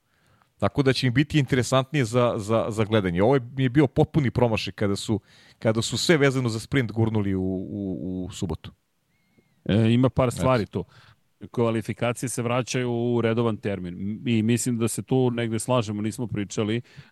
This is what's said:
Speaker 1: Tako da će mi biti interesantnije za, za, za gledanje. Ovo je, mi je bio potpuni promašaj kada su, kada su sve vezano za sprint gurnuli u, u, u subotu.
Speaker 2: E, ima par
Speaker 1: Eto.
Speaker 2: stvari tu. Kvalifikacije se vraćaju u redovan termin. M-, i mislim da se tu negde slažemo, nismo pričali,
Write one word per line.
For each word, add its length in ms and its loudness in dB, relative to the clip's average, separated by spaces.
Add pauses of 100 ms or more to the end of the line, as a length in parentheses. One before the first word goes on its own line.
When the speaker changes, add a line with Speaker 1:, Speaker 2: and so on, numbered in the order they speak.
(560)
Speaker 1:
Tako 280 -2
da 100 4
će 140 0
mi 40 2
biti 280 2
interesantnije 680 0
za, 320 2
za, 320 0
za 160 -2
gledanje. 380 2
Ovo 120 4
je, 140 0
mi 140 -4
je 60 2
bio 180 4
potpuni 440 0
promašaj 420 0
kada 220 0
su, 240 -2 (400)
kada 220 0
su 160 -4
sve 200 4
vezano 320 2
za 100 -4
sprint 320 -2
gurnuli 440 0
u, 60 0
u, 840 -4
u 60 -10
subotu. 400 -6 (920)
Speaker 2:
E, 260 4
ima 180 4
par 180 0
Speaker 1:
Eto. 60 -2
Speaker 2:
stvari 320 2
tu. 200 -6 (580)
Kvalifikacije 840 -2
se 120 -6
vraćaju 500 -2
u 300 0
redovan 360 0
termin. 380 -6
M-, 320 -8
i 160 2
mislim 340 0
da 100 0
se 160 -6
tu 280 0
negde 280 -2
slažemo, 420 -2
nismo 260 -4
pričali, 540 -2 (300)